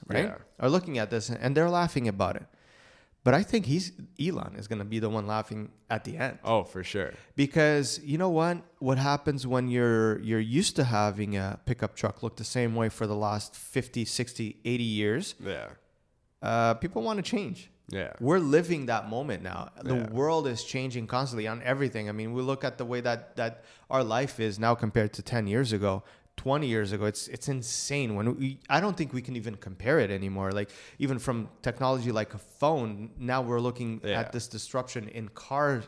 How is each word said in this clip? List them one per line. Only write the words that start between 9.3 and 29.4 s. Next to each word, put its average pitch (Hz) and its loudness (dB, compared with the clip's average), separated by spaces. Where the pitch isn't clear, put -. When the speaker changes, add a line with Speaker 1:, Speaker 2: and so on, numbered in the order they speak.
Speaker 1:
when 127 2
you're, 117 4
you're 110 0
used 117 2
to 151 4
having 104 2
a 95 -2
pickup 113 -2
truck - -2
look 113 -6
the 113 -10
same 117 0
way 113 4
for 107 -2
the 104 -2
last 104 -2
fifty, - -4
sixty, 117 -4
eighty 120 0
years? 110 0
Speaker 2:
Yeah. 71 -6
Speaker 1:
Uh, 113 4
people 190 -2
wanna 220 -2
change. - -4
Speaker 2:
Yeah. 92 -6
Speaker 1:
We're 156 4
living 160 4
that 110 0
moment 113 -4
now. 90 -8
The 131 0
Speaker 2:
Yeah. 113 0
Speaker 1:
world 147 2
is 117 -4
changing 127 -4
constantly 120 -2
on 117 -4
everything. 127 0
I 104 -2
mean, 110 -4
we 127 -2
look 135 -2
at 127 -4
the 127 -6
way 123 -2
that, 117 -2
that 117 -4
our 131 4
life 120 0
is 107 0
now 113 4
compared 110 2
to - -10
ten 113 0
years 110 2
ago, 98 2
twenty 143 0
years 110 0
ago. 104 0
It's, - -2
it's - -6
insane. 131 -2
When 110 0
we, 135 -4
I 147 4
don't 196 0
think 147 -4
we 127 -4
can 123 -8
even 110 -6